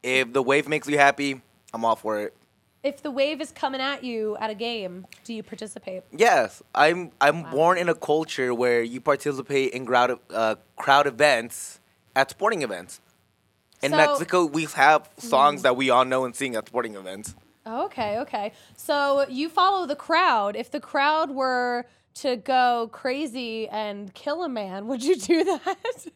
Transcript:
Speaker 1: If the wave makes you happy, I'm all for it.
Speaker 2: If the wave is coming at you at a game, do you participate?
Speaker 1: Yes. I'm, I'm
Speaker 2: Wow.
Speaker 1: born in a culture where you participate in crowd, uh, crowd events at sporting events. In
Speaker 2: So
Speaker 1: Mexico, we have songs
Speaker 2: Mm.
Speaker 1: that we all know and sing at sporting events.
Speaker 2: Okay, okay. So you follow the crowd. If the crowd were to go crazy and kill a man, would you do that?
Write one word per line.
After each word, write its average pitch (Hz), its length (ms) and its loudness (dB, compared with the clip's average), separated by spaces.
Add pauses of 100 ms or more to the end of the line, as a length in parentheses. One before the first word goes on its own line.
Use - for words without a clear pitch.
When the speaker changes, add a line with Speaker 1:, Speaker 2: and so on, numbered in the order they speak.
Speaker 1:
If 127 300 0
the 135 100 2
wave 135 280 2
makes 147 180 -2
you 147 100 0
happy, 139 440 4 (320)
I'm 113 100 -4
all 113 140 4
for 107 240 -4
it. 104 120 -8 (480)
Speaker 2:
If 285 200 -4
the 294 100 -8
wave 277 300 -2
is 311 100 -10
coming 269 300 -6
at 269 240 -6
you 220 320 -4
at 220 120 -6
a 214 60 -8
game, 196 500 -8 (200)
do 233 80 -12
you 214 100 -10
participate? 190 600 -14 (120)
Speaker 1:
Yes. 170 480 2 (100)
I'm, 165 460 2
I'm 151 240 4
Speaker 2:
Wow. - 80 -12
Speaker 1:
born 165 260 4
in 175 120 0
a 160 60 2
culture 151 580 -2
where 120 300 2
you 120 180 -8
participate 139 720 -2
in 127 120 -8
crowd, 123 320 2 (120)
uh, 110 260 0 (220)
crowd 143 300 4
events 123 760 0 (340)
at 135 140 2
sporting 196 320 -2
events. 92 400 -10 (840)
In 139 80 0
Speaker 2:
So 311 60 2
Speaker 1:
Mexico, 202 480 4
we 151 220 -4
have 147 500 4
songs 143 420 2
Speaker 2:
Mm. - 40 -10
Speaker 1:
that 127 120 4
we 131 140 0
all 127 160 6
know 131 180 0
and 123 120 -6
sing 127 200 -4
at 107 100 -4
sporting 117 300 -6
events. 95 400 -12 (320)
Speaker 2:
Okay, 226 520 -6
okay. 220 340 -8 (240)
So 285 500 0
you 277 220 -6
follow 370 360 2
the 285 120 -6
crowd. 262 580 2
If 233 160 -8
the - 80 -6
crowd 302 500 0
were 247 560 -2 (300)
to 247 220 -4
go 240 560 2
crazy 240 760 -6
and 208 460 -8
kill 320 300 -6
a 320 60 -4
man, 202 380 -8
would 247 160 -6
you 320 140 2
do 330 260 0
that? 381 640 -4 (100)